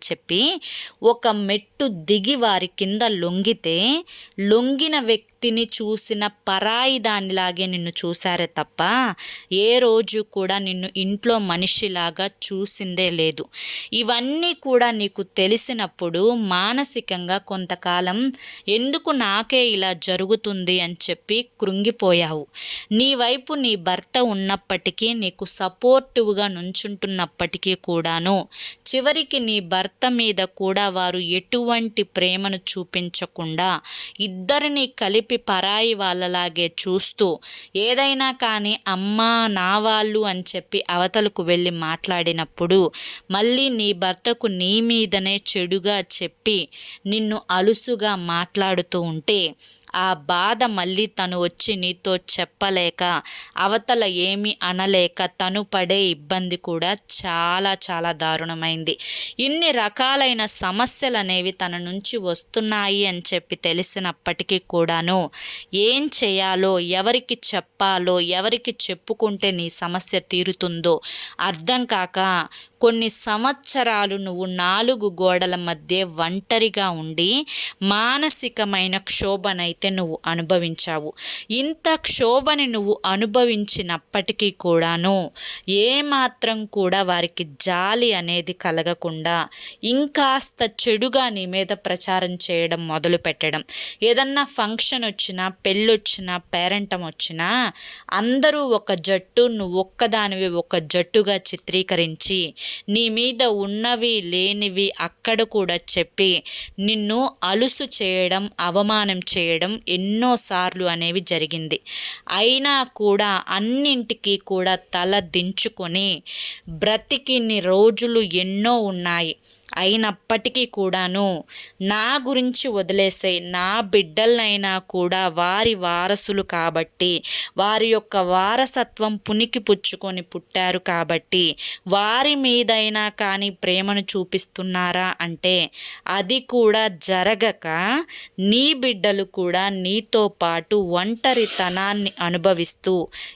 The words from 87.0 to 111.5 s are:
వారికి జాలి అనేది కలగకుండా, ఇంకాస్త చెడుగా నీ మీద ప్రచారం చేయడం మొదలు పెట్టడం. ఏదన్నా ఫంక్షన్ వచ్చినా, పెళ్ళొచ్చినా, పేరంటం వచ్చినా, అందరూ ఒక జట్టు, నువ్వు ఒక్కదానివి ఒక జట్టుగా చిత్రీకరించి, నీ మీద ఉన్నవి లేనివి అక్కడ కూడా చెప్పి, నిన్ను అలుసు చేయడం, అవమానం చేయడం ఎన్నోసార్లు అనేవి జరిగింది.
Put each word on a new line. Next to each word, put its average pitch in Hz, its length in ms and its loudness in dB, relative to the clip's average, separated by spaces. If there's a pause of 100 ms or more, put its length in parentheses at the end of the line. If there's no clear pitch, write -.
వారికి 175 420 -2 (160)
జాలి 202 520 2
అనేది 175 500 -2
కలగకుండా, 165 720 -2 (460)
ఇంకాస్త 269 840 0 (140)
చెడుగా 247 460 2
నీ 196 160 -6 (100)
మీద 190 160 -2 (140)
ప్రచారం 185 480 -2 (120)
చేయడం 170 420 0
మొదలు 165 380 0
పెట్టడం. 151 380 -4 (460)
ఏదన్నా 269 360 2 (120)
ఫంక్షన్ 226 540 0
వచ్చినా, 185 360 -2 (180)
పెళ్ళొచ్చినా, 202 720 2 (180)
పేరంటం 185 540 -2
వచ్చినా, 165 420 -2 (720)
అందరూ 277 420 2 (160)
ఒక - 120 -4 (180)
జట్టు, 196 360 2 (140)
నువ్వు 185 260 -4
ఒక్కదానివి 202 640 0 (120)
ఒక - 120 -4 (200)
జట్టుగా 196 420 2 (140)
చిత్రీకరించి, 180 920 0 (520)
నీ 226 160 2
మీద 240 340 0 (220)
ఉన్నవి 233 460 -2 (200)
లేనివి 196 540 0 (200)
అక్కడ 220 340 -2 (140)
కూడా 185 220 0 (180)
చెప్పి, 185 360 0 (500)
నిన్ను 214 400 0 (240)
అలుసు 226 420 0 (140)
చేయడం, 185 440 0 (160)
అవమానం 202 600 0 (140)
చేయడం 170 380 0 (180)
ఎన్నోసార్లు 190 960 0
అనేవి 170 360 -2 (100)
జరిగింది. 160 480 -2 (600)